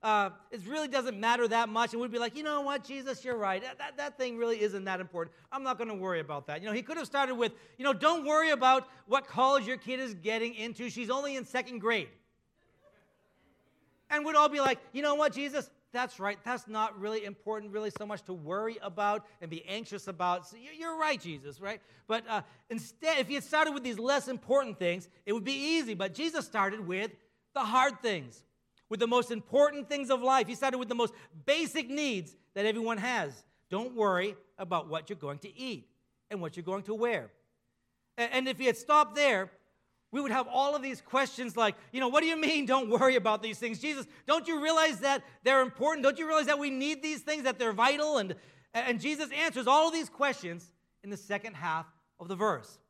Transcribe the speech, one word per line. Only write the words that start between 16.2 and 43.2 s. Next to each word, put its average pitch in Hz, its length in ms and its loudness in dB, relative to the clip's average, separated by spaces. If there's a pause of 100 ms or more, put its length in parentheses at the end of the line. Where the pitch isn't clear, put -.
right. 202 240 -4
That's 240 240 -6
not 214 320 -2
really 214 240 -4
important, 208 480 -8
really 214 160 -4
so - 160 -10
much 208 200 -10
to 185 100 -10
worry 190 480 -6
about 202 420 -2 (160)
and 165 100 -12
be 165 160 -10
anxious 202 400 -10
about." 180 400 -2
So, 226 120 -20
"You, 247 100 -18 (100)
you're 330 200 -6
right, 311 200 0
Jesus, 147 440 -12
right?" 202 180 -8 (260)
But, 226 220 -2
uh, 214 140 -2 (260)
instead, 302 500 -2
if 262 80 0
he 277 80 -4
had 285 80 -2
started 302 300 2
with 277 120 -6
these 240 140 -4
less 262 300 0
important 247 500 0
things, 175 300 -2 (160)
it 202 80 -2
would 220 120 -2
be 269 100 -2
easy. 277 400 0
But 190 180 -4
Jesus 311 320 -4
started 202 420 -2
with 185 240 -4 (440)
the 277 60 -2
hard 254 420 2
things, 165 420 -4 (460)
with 220 100 -4
the 233 60 2
most 240 240 4
important 285 580 4
things 277 220 -2
of 254 100 2
life. 262 260 4
He 240 80 -8
started 262 220 0
with 247 140 -4
the 240 40 -2
most 233 200 0 (320)
basic 302 420 2
needs 254 480 -4 (160)
that 202 140 -2
everyone 226 320 -2
has. 196 340 -2 (380)
Don't 240 240 -4
worry 202 420 2 (220)
about 170 300 -2
what 156 200 -6
you're 202 100 -10
going 143 200 -8
to 180 200 -16
eat 240 300 -10 (420)
and 202 120 -6
what 160 120 -8
you're 175 100 -10
going 190 180 -4
to 208 120 -6
wear. 214 360 -2 (880)
A-, 240 160 0
and 254 120 2
if 254 120 -2
he 254 80 0
had 233 100 4
stopped 302 380 6
there, 226 360 4 (600)
we 277 120 -4
would 277 100 -2
have 254 160 0
all 277 260 2
of 294 60 -2
these 262 220 -8
questions 254 520 -2
like, 220 200 4 (180)
you 254 80 -2
know, 262 80 2
"What 285 140 6
do 320 60 2
you 320 120 0
mean, 302 240 2
don't 262 240 2
worry 247 280 6
about 220 260 2